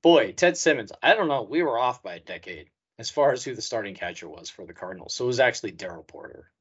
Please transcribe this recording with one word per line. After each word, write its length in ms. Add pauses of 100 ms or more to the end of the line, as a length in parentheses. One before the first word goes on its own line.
boy, 300
Ted 220
Simmons, 360 (100)
I 140
don't 140
know, 140
we 200
were 160
off 240
by 120
a 40
decade 500 (300)
as 100
far 220
as 120
who 120
the 60
starting 340
catcher 340
was 220
for 140
the 80
Cardinals. 420
So 80
it 40
was 120
actually 320
Darrell 320
Porter. 580